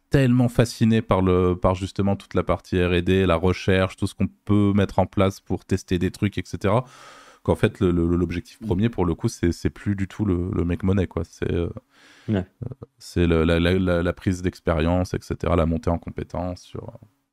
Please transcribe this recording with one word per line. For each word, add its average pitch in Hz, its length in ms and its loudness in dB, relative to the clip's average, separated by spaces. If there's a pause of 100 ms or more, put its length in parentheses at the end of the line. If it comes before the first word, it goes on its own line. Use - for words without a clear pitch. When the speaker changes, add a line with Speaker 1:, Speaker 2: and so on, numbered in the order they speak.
Speaker 1:
tellement 127 400 4
fasciné 113 540 2
par 95 180 2
le, 90 340 4
par 92 200 0
justement 98 400 -2
toute - 180 -14
la 92 100 0
partie 90 400 -2
R 90 100 2
et 87 100 2
D, 92 240 2
la 85 80 4
recherche, 92 640 0
tout 101 100 -2
ce - 80 -10
qu'on 98 120 -2 (180)
peut 101 300 2
mettre 98 240 0
en 92 60 2
place 98 340 -2
pour - 240 -6
tester 92 360 -4
des 90 100 -2
trucs, - 300 -4
et 92 40 -8
cetera, 104 400 -2 (600)
qu'en 90 120 2
fait, - 240 -2
le, 90 120 4
le, 85 160 2
l'objectif 87 540 -2
Speaker 2:
Mm. - 40 -14
Speaker 1:
premier, 104 240 0
pour 92 160 -2
le 85 80 0
coup, - 160 -4
c'est, 87 220 0
c'est - 180 -4
plus 101 260 -4
du 95 120 -4
tout - 180 -6
le, 90 300 -2
le 85 100 0
make 87 180 -2
money, 95 240 0
quoi. - 160 -6
C'est, - 300 -8
euh, 87 160 -2 (580)
Speaker 3:
Ouais. 107 100 0
Speaker 1:
euh, - 320 -8 (300)
c'est - 280 -2
le, 82 160 4
la, 85 160 2
la, 85 200 2
la, 87 240 0
la 87 100 -2
prise 90 300 -4
d'expérience, 87 720 -2
et - 60 -4
cetera, - 340 -4
la 82 120 2
montée 82 220 -2
en 85 80 0
compétence 87 640 -10
sur, - 220 -16
euh, - 240 -18 (240)